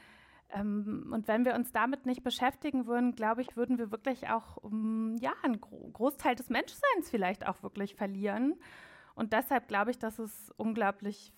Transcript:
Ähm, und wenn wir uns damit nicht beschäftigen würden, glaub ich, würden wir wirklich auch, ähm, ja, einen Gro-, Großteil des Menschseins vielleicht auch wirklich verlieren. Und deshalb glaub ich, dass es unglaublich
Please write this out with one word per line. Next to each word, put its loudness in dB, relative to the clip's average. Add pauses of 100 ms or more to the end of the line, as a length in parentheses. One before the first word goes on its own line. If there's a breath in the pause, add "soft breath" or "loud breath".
(500 loud breath)
Ähm, -4
und -2
wenn 4
wir 4
uns -2
damit 0
nicht -2
beschäftigen 0
würden, 2
glaub 2
ich, -6
würden 2
wir -4
wirklich -4
auch, -2
ähm, -2
ja, -2 (100)
einen 2
Gro-, -16
Großteil 2
des -8
Menschseins 0
vielleicht 0
auch -6
wirklich -8
verlieren. 0 (640 loud breath)
Und -2
deshalb 2
glaub 2
ich, -2
dass -6
es -12
unglaublich -2